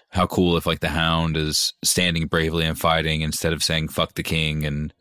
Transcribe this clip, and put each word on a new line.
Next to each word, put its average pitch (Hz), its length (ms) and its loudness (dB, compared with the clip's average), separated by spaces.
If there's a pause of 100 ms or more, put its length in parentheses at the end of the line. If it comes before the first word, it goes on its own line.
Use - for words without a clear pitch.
(120)
how 92 140 2
cool 87 300 2
if, 82 100 0
like, 82 140 0
the 82 100 -2
Hound 82 460 2
is 78 380 -2 (100)
standing 82 440 0
bravely 80 360 0
and 80 160 -2
fighting 80 400 2
instead 78 320 -2
of 76 100 -2
saying, 80 280 -2
"Fuck - 240 -4
the 85 100 -4
king," 78 420 -2
and 76 360 -4